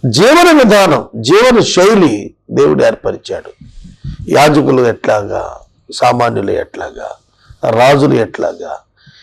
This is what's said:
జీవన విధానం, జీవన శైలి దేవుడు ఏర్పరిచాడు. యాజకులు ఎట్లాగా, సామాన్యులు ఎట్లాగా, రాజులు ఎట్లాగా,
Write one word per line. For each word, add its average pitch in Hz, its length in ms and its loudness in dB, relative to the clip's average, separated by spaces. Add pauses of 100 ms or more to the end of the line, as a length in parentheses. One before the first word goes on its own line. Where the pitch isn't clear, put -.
జీవన 302 520 4
విధానం, 190 640 2
జీవన 214 380 2
శైలి 175 760 0 (180)
దేవుడు 135 340 0
ఏర్పరిచాడు. - 800 -6 (640)
యాజకులు 139 520 2
ఎట్లాగా, 101 800 -4 (340)
సామాన్యులు 117 580 -2
ఎట్లాగా, - 600 -10 (580)
రాజులు 131 440 2
ఎట్లాగా, 85 640 -6 (460)